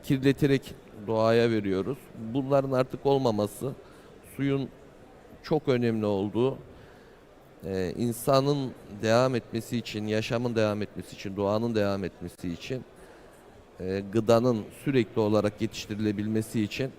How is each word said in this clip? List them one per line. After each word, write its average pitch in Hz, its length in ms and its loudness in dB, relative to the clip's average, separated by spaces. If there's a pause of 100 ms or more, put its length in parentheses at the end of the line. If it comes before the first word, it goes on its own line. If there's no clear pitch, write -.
kirleterek 135 720 2 (320)
doğaya 113 440 4
veriyoruz. 101 460 0 (360)
Bunların 135 380 0
artık 131 340 -2
olmaması, 127 680 2 (640)
suyun 139 340 -2 (760)
çok - 240 0
önemli 120 380 2
olduğu, 104 520 0 (1080)
e, 95 320 -2
insanın 135 760 0 (300)
devam 120 340 4
etmesi 113 420 -4
için, 107 300 -6
yaşamın 117 480 -2
devam 107 260 2
etmesi - 340 -10
için, 98 200 -10
doğanın 107 400 0
devam 101 280 0
etmesi 87 460 -8
için, 120 360 -8 (960)
e, 95 240 -2 (100)
gıdanın 117 440 4 (260)
sürekli 131 360 0
olarak 104 420 2
yetiştirilebilmesi 107 1000 -4
için 127 380 -4